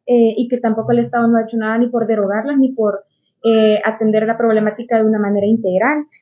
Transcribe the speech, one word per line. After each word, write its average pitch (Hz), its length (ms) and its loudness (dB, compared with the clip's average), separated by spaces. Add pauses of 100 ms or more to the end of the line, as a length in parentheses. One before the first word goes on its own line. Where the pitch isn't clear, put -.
eh, 233 300 2
y 247 100 -2
que 247 100 -2
tampoco 226 360 -2
el 240 60 2
Estado 233 280 0
no 233 100 4
ha 226 60 0
hecho 226 140 -6
nada 220 200 -2
ni 240 120 2
por 233 180 -2
derogarlas, 220 500 -2
ni 262 140 2
por, 208 320 -2 (400)
eh, 220 420 4
atender 220 400 0
la 226 120 -2
problemática 226 600 0
de 220 60 2
una 220 160 2
manera 202 260 0
integral. 226 600 0 (160)